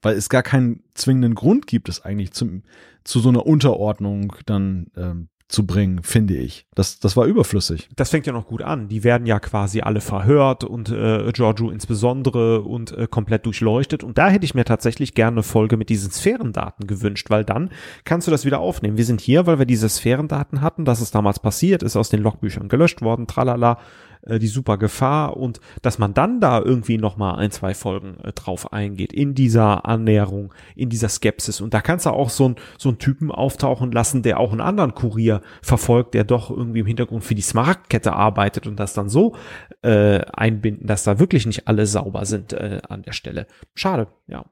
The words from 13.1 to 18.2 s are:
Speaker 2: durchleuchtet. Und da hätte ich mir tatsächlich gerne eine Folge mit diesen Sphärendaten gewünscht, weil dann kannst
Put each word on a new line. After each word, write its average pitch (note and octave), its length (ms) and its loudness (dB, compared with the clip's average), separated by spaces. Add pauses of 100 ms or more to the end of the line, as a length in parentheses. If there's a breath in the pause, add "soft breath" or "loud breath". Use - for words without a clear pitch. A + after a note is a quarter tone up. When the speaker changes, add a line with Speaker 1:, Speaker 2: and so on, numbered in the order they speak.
Speaker 2:
durchleuchtet. A#2 560 -2
Und A#2 160 -4
da E3+ 120 6
hätte F#3+ 160 4
ich C#3 100 -4
mir B2 80 2
tatsächlich A#2 500 -2
gerne A#2 220 2
eine A2+ 80 0
Folge A2 320 2
mit G#2+ 140 -2
diesen G2 200 -2
Sphärendaten B2 800 -4
gewünscht, G2+ 420 -4
weil G#2+ 140 2
dann B2+ 260 -2 (360 loud breath)
kannst E3+ 220 0